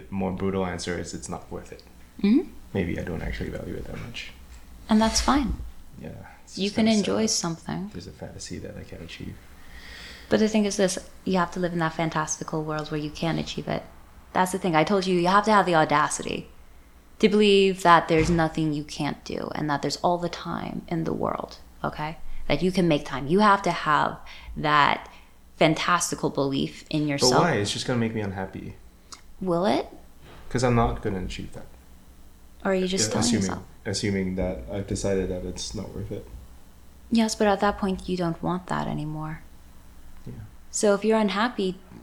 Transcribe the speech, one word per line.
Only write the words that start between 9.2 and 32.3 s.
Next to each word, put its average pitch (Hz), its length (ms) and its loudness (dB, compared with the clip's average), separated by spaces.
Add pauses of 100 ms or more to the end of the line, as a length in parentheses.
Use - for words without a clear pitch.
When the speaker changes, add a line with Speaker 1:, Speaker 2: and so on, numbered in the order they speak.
Speaker 2:
But 214 120 4
the 214 80 4
thing 214 160 4
is 196 120 -2
this, 190 220 2 (260)
you 185 120 0
have 175 160 2
to 185 80 -6
live 175 120 0
in 175 80 -2
that 160 140 0
fantastical 156 680 -4
world 156 260 -6
where 151 100 -2
you 151 100 -4
can 156 280 -2
achieve 151 300 -6
it. - 140 -2 (500)
That's 185 200 2
the 190 60 -2
thing. 175 160 0
I 156 100 8
told 190 220 2
you, 185 120 2
you 170 100 2
have 202 160 6
to 220 80 4
have 190 140 6
the 175 80 4
audacity 151 720 2 (680)
to 220 100 6
believe 196 540 6
that 170 260 8
there's 160 220 4
nothing 160 420 2
you 147 120 -4
can't - 400 -6
do - 300 -6
and 151 140 -2
that 143 140 0
there's 147 160 -2
all 175 200 2
the 170 120 -4
time - 580 -6
in 165 160 -2
the - 80 -2
world, - 460 -4 (260)
okay? 151 320 -6 (320)
That 147 140 2
you 185 100 2
can 175 160 4
make 147 160 2
time. 139 220 -6
You 180 140 4
have 202 220 6
to 175 80 0
have 147 460 2 (400)
that 147 520 4 (500)
fantastical 170 720 2
belief 139 580 -2
in 151 180 0
yourself. 135 280 2
Speaker 1:
But 156 80 6
why? 170 140 4
It's 101 160 0
just - 140 -6
gonna 123 140 0
make 113 140 0
me 110 80 -2
unhappy. 95 540 -6 (640)
Speaker 2:
Will 180 260 2
it? 247 200 0 (640)
Speaker 1:
'Cause 123 160 0
I'm 123 100 4
not 117 280 2
gonna 98 180 -2
achieve - 320 -8
that. - 140 -14 (960)